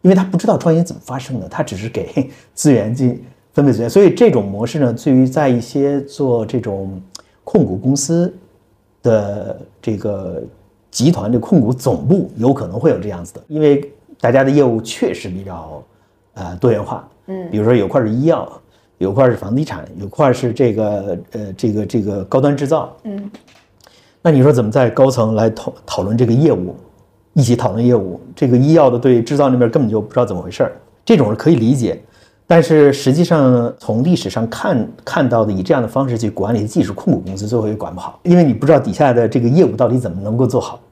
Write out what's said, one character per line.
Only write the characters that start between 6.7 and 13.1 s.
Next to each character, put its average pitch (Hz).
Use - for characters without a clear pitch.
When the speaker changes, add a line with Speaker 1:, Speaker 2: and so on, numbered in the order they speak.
Speaker 1:
控 185
股 92
公 131
司 170
的 104
这 107
个 92
集 135
团 101
的 120
控 147
股 113
总 80
部 -
有 120
可 113
能 92
会 151
有 180
这 101